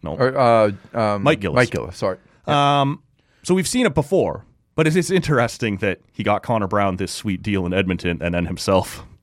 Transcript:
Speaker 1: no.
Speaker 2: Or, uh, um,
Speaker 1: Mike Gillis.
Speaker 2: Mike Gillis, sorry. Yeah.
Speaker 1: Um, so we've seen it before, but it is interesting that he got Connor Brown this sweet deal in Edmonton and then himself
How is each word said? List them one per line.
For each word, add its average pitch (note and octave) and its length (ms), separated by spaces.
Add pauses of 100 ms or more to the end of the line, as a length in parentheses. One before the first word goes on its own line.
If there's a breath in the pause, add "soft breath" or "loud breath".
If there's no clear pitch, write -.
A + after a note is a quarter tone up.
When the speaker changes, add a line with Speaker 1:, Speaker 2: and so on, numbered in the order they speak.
Speaker 1:
no. D2+ 120
Speaker 2:
Or, C3 220
uh, A2+ 340 (220)
um, G#2 300
Speaker 1:
Mike D#3 160
Gillis. F2 160
Speaker 2:
Mike B2 160
Gillis, E2+ 260
sorry. F#2+ 200 (300 soft breath)
Yeah. C#3+ 340
Speaker 1:
Um, C#3+ 200 (420)
so F3 100
we've F3+ 140
seen B3 180
it F#3 80
before, C#3 520 (300)
but D#3 120
it D#3 80
is F3+ 160
interesting A#2+ 680
that F#2+ 220 (120)
he A2 120
got G#2 200
Connor A2 240
Brown G2 300
this F#2+ 160
sweet G2 280
deal G2 240
in F2 80
Edmonton F2+ 480
and E2+ 140
then F2 100
himself F#2 580 (200)